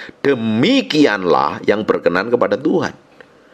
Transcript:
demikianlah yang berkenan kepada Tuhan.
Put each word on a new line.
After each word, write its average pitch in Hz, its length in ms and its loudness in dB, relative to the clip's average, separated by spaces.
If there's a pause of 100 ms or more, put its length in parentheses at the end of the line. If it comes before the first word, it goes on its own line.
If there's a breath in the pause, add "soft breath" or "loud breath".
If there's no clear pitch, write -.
(260 loud breath)
demikianlah 113 1400 0
yang 104 160 0
berkenan 92 480 0
kepada 101 240 0
Tuhan. 143 360 -2 (600 soft breath)